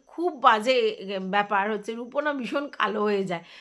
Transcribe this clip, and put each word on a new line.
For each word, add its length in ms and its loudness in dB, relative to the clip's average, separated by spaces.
খুব 260 -2
বাজে, 400 4
এ, 460 0
ব্যাপার 520 0
হচ্ছে 220 -6
রূপো 280 -6
না 120 0
ভীষণ 340 -4
কালো 340 -2
হয়ে 220 2
যায়, 200 -6